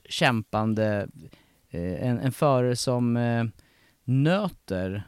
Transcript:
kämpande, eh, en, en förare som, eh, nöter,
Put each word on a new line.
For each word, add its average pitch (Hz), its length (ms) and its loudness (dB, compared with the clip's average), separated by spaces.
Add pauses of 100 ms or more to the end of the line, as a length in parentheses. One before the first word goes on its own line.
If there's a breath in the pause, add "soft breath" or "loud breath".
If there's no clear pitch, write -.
kämpande, 107 1000 0 (640 soft breath)
eh, 87 380 -4
en, 120 120 0
en 131 120 -2
förare 127 440 2
som, 120 420 0
eh, 117 260 0 (600 soft breath)
nöter, 127 1040 0